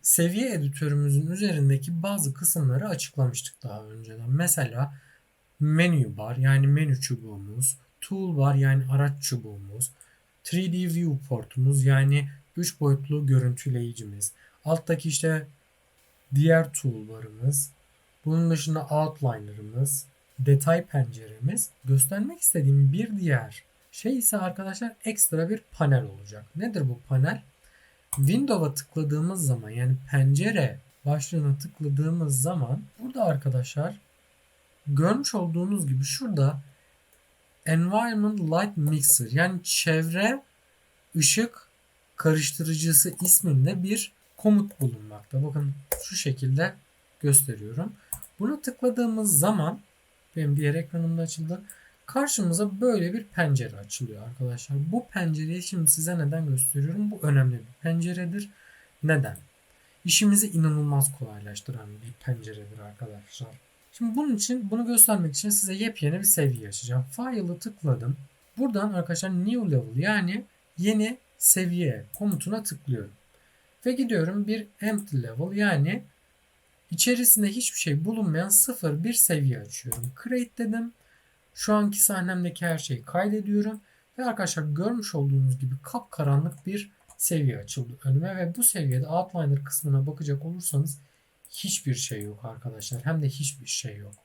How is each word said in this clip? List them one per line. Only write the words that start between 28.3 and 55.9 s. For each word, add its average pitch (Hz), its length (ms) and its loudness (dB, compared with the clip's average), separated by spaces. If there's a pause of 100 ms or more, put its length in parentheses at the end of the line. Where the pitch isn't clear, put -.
tıkladığımız 156 720 -2
zaman 113 240 -2
yani 127 260 0 (160)
pencere 143 680 2 (260)
başlığına 147 520 0
tıkladığımız 147 840 -2
zaman 156 420 -2 (160)
burada 247 260 -2
arkadaşlar 143 760 -2 (880)
görmüş 180 480 2
olduğunuz 175 520 0
gibi 131 160 0
şurada 147 580 0 (1040)
Environment 208 760 2
Light 180 380 0
Mixer 143 540 2
yani 175 320 2
çevre 170 800 0 (720)
ışık - 520 2 (480)
karıştırıcısı 156 1080 2
isminde 175 600 4
bir 196 280 -2 (260)
komut 208 440 4
bulunmakta. 107 600 -4
Bakın 143 300 -2 (300)
şu 190 120 -10
şekilde 135 580 0 (460)
gösteriyorum. 139 760 0 (460)
Bunu 285 220 -2
tıkladığımız 226 800 0
zaman 175 400 2 (560)
benim 147 220 0
diğer 147 180 0
ekranımda 165 460 -2
açıldı. 160 400 -6 (440)
Karşımıza 202 760 0
böyle 196 320 2
bir 220 100 -4
pencere 131 540 0
açılıyor 104 500 -10
arkadaşlar. 131 640 -4
Bu 247 160 -2
pencereyi 165 560 -2
şimdi 170 240 0
size 160 320 0